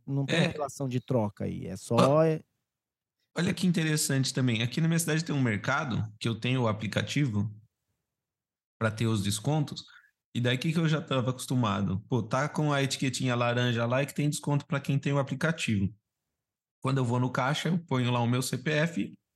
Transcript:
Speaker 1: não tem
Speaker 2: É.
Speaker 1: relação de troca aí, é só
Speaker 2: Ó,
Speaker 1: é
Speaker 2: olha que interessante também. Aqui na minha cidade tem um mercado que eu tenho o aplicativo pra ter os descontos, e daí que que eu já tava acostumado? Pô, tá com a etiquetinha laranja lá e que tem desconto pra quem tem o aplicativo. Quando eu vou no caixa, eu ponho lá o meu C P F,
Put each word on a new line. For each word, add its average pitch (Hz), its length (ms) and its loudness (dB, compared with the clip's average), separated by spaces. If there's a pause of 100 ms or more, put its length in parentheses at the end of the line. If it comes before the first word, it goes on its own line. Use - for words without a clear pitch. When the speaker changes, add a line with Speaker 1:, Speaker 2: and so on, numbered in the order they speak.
Speaker 1:
não 139 180 0
tem 165 140 2
Speaker 2:
É. 139 80 4
Speaker 1:
relação 139 400 -6
de 123 140 -2
troca 107 420 -2
aí, 92 240 -6
é 90 80 -8
só - 220 -2
Speaker 2:
Ó, 151 260 6
Speaker 1:
é 160 180 2 (960)
Speaker 2:
olha 180 160 0
que 185 140 0
interessante 151 680 2
também. 123 280 2
Aqui 120 180 -2
na 160 80 2
minha 165 120 2
cidade 160 260 0
tem 156 100 -2
um 139 60 2
mercado 123 680 0 (100)
que - 100 -4
eu 110 100 -2
tenho 127 220 0
o 117 80 2
aplicativo 107 840 -2 (1300)
pra 110 100 0
ter 113 180 -2
os 110 140 2
descontos, 139 600 -2 (500)
e 123 60 -2
daí 123 180 2
que 160 140 -2
que 165 80 0
eu 165 80 2
já 151 140 2
tava 127 300 0
acostumado? 101 760 0
Pô, 117 160 0
tá 131 240 0
com 151 240 0
a 139 100 2
etiquetinha 131 540 0
laranja 120 500 2
lá 127 180 2
e - 20 0
que - 80 -14
tem 147 160 0
desconto 143 360 -2
pra 139 140 -2
quem 139 180 0
tem 139 140 -2
o 139 80 2
aplicativo. 127 720 -2 (880)
Quando 135 180 0
eu 127 60 2
vou 120 140 0
no 123 100 0
caixa, 135 380 0
eu 175 100 0
ponho 127 320 0
lá 120 120 2
o 117 60 2
meu 123 140 2
C 127 160 -4
P 151 140 -4
F, 156 420 -2 (220)